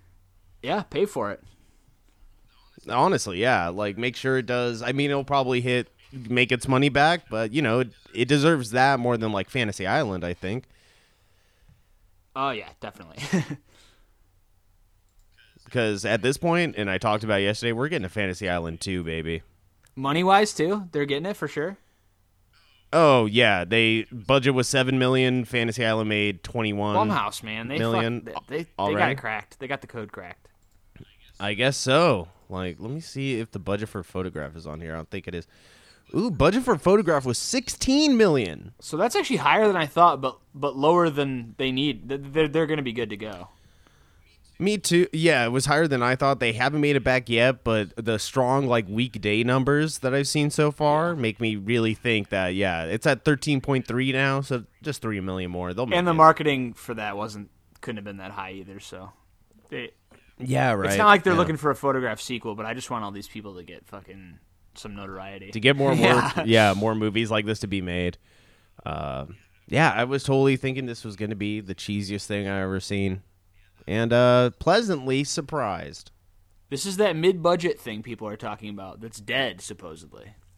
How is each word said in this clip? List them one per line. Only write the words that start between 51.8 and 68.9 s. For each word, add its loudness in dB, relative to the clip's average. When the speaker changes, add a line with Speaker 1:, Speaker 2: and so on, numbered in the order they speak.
Speaker 2:
think 0
that, 0
yeah, 0
it's -4
at 2
thirteen 2
point -2
three -2
now, 0
so -4
just -8
three -4
million -4
more. -6
They'll -4
make 0
Speaker 1:
And 0
the 4
Speaker 2:
it. 0
Speaker 1:
marketing 6
for -12
that -6
wasn't, -8
couldn't -8
have -12
been -12
that -14
high -10
either, -16
so -16
they -12
Speaker 2:
Yeah, 0
right. 0
Speaker 1:
It's 2
not 4
like 8
they're 4
Speaker 2:
Yeah. 4
Speaker 1:
looking 2
for 0
a 0
Photograph -2
sequel, -8
but -8
I -6
just -10
want -6
all -10
these -14
people -14
to -16
get -20
fucking -20
some -14
notoriety. -14
Speaker 2:
To -6
get 6
more 4
Speaker 1:
<laughs> 4
Yeah. 4
Speaker 2:
work, -2
yeah, 8
more 0
movies 0
like 0
this -2
to -6
be -2
made. -2
Uh, -6